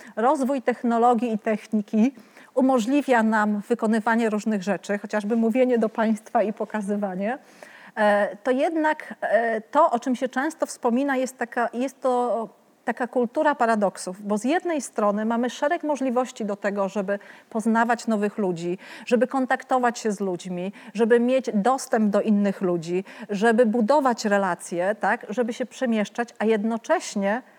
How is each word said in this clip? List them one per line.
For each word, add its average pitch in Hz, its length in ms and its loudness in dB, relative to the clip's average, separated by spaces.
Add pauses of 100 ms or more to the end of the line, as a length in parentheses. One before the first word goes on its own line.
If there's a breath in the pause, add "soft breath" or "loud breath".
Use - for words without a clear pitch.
(160 loud breath)
rozwój 262 460 0
technologii 233 720 2
i 214 60 -2
techniki 220 760 0 (400 loud breath)
umożliwia 262 680 2
nam 214 460 2
wykonywanie 226 640 0
różnych 208 320 -2
rzeczy, 202 360 -4
chociażby 208 380 -4
mówienie 233 420 2
do 220 100 2
państwa 220 540 0
i 208 100 -2
pokazywanie, 202 880 -4 (580 loud breath)
e, 208 400 2
to - 140 -2
jednak, 302 720 0
e, 220 400 0
to, 302 300 2
o 233 80 0
czym 254 180 -2
się 254 120 -2
często 285 380 -4
wspomina, 262 500 0
jest 254 220 -4
taka, 233 340 -2
jest 254 280 -6
to 240 480 0 (360)
taka 247 220 -4
kultura 277 480 0
paradoksów, 208 720 0
bo 208 120 0
z 202 60 -8
jednej 320 360 0
strony 214 440 -2
mamy 233 260 0
szereg 302 320 -2
możliwości 254 640 -2
do 202 120 -4
tego, 202 320 -2
żeby 202 300 -4 (320 loud breath)
poznawać 226 560 2
nowych 208 320 0
ludzi, 180 400 -2 (280 loud breath)
żeby 240 200 2
kontaktować 254 720 0
się 220 140 -2
z 190 80 -6
ludźmi, 185 520 -6 (220 loud breath)
żeby 233 260 4
mieć 254 340 0
dostęp 220 560 2
do 202 100 2
innych 202 400 2
ludzi, 175 440 -2 (240 loud breath)
żeby 220 380 2
budować 240 580 2
relacje, 196 760 0
tak, 214 280 -2
żeby 233 240 -2
się 240 140 -6
przemieszczać, 226 640 -4 (100)
a - 60 -2
jednocześnie 220 1000 0 (160 soft breath)